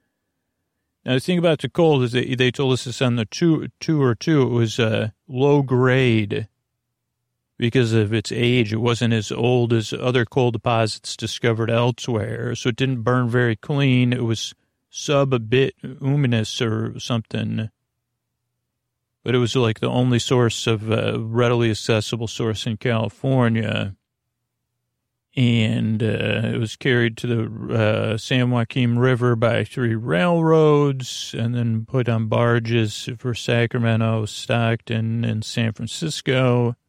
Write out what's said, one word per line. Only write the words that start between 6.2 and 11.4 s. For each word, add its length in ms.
because 360
of 200
its 180
age. 420
It 80
wasn't 320
as 180
old 420
as 200
other 320
coal 260
deposits 640
discovered 540